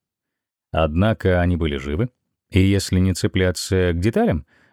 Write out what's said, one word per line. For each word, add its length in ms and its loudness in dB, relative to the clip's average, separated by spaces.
Однако 640 0
они 160 2
были 220 -2
живы, 320 -4
и 100 2
если 400 2
не 140 2
цепляться 800 -2
к 60 -2
деталям, 460 0